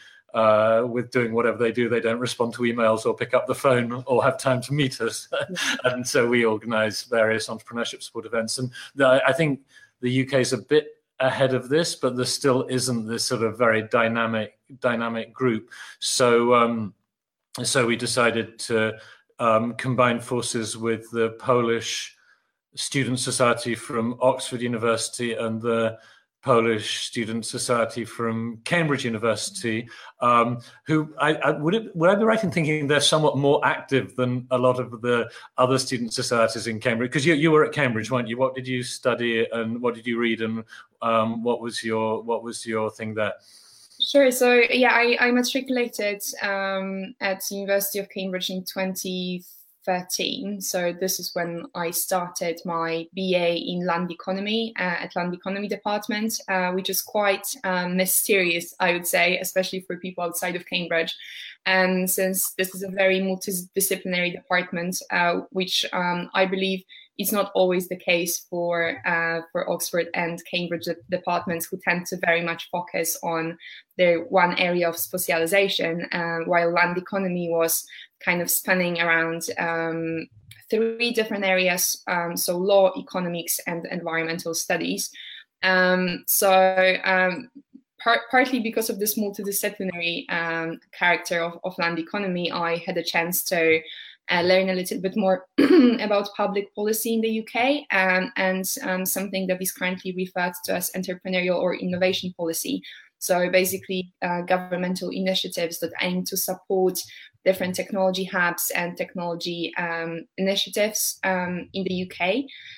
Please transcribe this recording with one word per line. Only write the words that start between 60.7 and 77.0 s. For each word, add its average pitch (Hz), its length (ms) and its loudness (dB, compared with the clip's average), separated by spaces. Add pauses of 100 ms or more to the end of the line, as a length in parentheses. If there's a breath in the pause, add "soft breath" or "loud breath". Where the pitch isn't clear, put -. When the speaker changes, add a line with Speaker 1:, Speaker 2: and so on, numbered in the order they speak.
Speaker 2:
And 185 440 4
since 190 480 0
this 185 160 -2
is 185 80 -10
a 190 80 -8
very 190 300 4
multidisciplinary 185 1120 -2
department, 180 640 -2 (160)
uh, 175 380 2
which, - 420 -2
um, 175 420 -2
I 190 120 4
believe 190 360 -2 (360 loud breath)
is 196 140 -2
not 196 220 0
always 185 340 4
the 180 80 -6
case 175 440 0 (100)
for, 175 560 -2
uh, 165 340 0 (100)
for - 200 -4
Oxford 170 420 -2
and 170 260 -4 (120)
Cambridge 170 340 -4
de-, 170 120 -4 (120)
departments, 175 560 -2
who 190 140 -8
tend 180 280 -2
to 185 120 -6
very 170 240 2
much 170 280 -6
focus 175 520 -4
on 165 340 -4 (400 loud breath)
their 175 280 4
one 180 340 4
area 175 280 2
of 165 120 -2
specialization, 175 1120 0
uh, 170 320 -2
while 170 260 4
land 175 280 2
economy 180 500 -2